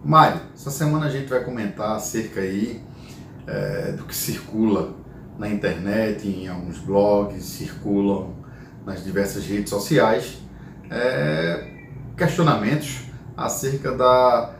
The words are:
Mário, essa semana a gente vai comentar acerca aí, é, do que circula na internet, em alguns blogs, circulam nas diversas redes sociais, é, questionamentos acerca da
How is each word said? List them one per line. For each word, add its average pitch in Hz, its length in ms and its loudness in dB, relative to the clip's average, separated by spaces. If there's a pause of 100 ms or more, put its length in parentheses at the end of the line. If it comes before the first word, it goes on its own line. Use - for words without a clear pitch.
Mário, 151 360 8 (120)
essa - 160 -12
semana 151 380 2
a - 20 0
gente 135 200 -4
vai 123 160 2
comentar 107 500 -2
acerca 107 460 -4
aí, 98 420 -2 (640)
é, - 460 -4
do 98 100 -8
que - 140 -10
circula 107 800 0 (420)
na 104 100 -6
internet, 101 760 0
em 92 220 -4
alguns 87 300 -8
blogs, 101 680 2
circulam 101 920 -2 (500)
nas 92 200 -8
diversas 98 420 -2
redes 101 240 -2
sociais, - 720 2 (480)
é, 120 840 0 (420)
questionamentos 147 840 2 (340)
acerca 135 560 -2
da 123 680 6